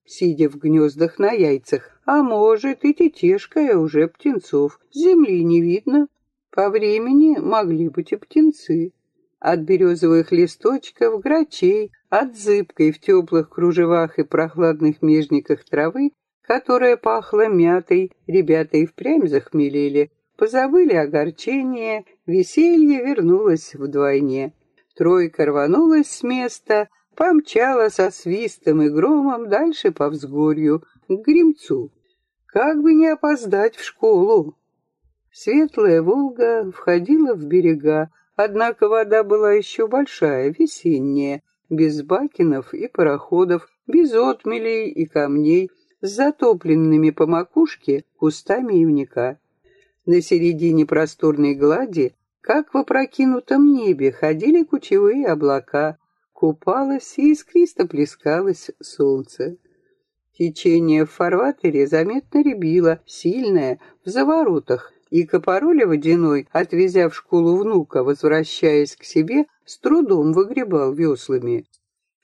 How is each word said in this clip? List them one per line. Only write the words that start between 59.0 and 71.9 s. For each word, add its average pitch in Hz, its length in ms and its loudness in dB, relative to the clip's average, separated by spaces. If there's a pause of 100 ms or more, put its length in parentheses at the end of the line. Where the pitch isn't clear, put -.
Течение 165 680 0
в 151 80 -14
фарватере 180 720 -2
заметно 196 560 -2
рябило, 170 640 0
сильное, 185 720 -2 (260)
в - 40 -12
заворотах, 240 840 -2 (180)
и 170 120 0
Копороля 196 640 0
водяной, 156 640 0
отвезя 175 580 0
в 160 60 -8
школу 170 420 0
внука, 185 460 -2
возвращаясь 151 960 0
к - 80 -20
себе, 233 400 -2 (200)
с - 140 -20
трудом 196 540 0
выгребал 190 600 -2
веслами. 131 720 -4 (580)